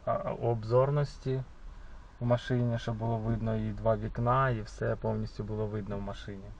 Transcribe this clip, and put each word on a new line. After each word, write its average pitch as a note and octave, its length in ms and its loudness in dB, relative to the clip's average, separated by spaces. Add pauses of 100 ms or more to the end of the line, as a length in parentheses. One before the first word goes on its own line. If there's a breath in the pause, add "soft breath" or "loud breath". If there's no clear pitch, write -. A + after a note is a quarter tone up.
а, - 280 0
обзорності C3 1120 2 (800 loud breath)
в A#2+ 60 -2
машині, A#2+ 520 2
щоб A#2 180 -2
було A2+ 220 0
видно A2 380 0
і A2 140 0
два G#2+ 260 2
вікна, A#2+ 540 2
і A2 120 0
все A2+ 340 -2
повністю A2 480 -2
було G#2+ 220 -2
видно G2+ 320 -4
в G2+ 40 -4
машині. G2 580 -8